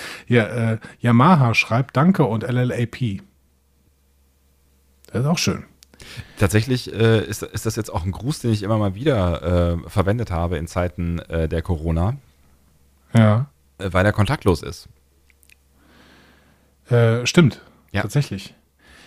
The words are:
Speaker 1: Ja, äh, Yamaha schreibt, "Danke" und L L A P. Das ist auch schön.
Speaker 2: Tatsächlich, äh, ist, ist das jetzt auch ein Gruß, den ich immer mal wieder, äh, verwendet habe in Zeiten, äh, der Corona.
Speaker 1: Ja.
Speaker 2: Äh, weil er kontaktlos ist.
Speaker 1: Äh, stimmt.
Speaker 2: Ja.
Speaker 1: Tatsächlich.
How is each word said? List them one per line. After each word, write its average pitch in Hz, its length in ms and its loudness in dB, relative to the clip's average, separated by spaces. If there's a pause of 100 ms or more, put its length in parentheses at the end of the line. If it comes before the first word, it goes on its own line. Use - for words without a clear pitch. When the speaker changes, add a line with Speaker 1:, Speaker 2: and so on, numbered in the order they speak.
(260)
Speaker 1:
Ja, 120 180 4 (280)
äh, 110 60 -4 (220)
Yamaha 120 540 4
schreibt, - 420 -2
"Danke" 165 280 4
und 110 200 -2
L 120 120 -4
L 123 160 0
A 117 180 -2
P. 101 300 -6 (1900)
Das - 100 -2
ist 143 60 0
auch 170 100 0
schön. - 260 -4 (760)
Speaker 2:
Tatsächlich, 113 540 0
äh, 113 320 2
ist, - 180 -10
ist - 220 -10
das 110 120 -4
jetzt 107 160 -6
auch 90 120 -4
ein 98 80 -4
Gruß, 117 280 -6
den 117 120 0
ich 104 120 -2
immer 110 140 0
mal 101 180 -2
wieder, 87 880 0
äh, - 40 -18
verwendet 101 440 -2
habe 87 260 -2
in 82 80 -6
Zeiten, 85 540 -4
äh, 82 280 -4
der 82 140 -4
Corona. 82 540 -2 (960)
Speaker 1:
Ja. 113 320 4 (320)
Speaker 2:
Äh, 92 140 -8
weil 92 120 4
er 104 80 2
kontaktlos 98 500 0
ist. - 260 -14 (2000)
Speaker 1:
Äh, 117 360 2
stimmt. 147 340 4 (320)
Speaker 2:
Ja. 101 100 -2
Speaker 1:
Tatsächlich. - 520 -4 (520)